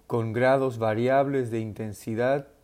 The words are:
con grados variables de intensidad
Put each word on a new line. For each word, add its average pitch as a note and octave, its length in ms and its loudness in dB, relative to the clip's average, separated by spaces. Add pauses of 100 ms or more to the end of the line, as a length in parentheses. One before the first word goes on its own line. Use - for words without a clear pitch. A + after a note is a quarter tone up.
con A2+ 260 -2
grados B2+ 440 2
variables B2 760 0
de A2+ 100 -2
intensidad A2 880 -4 (140)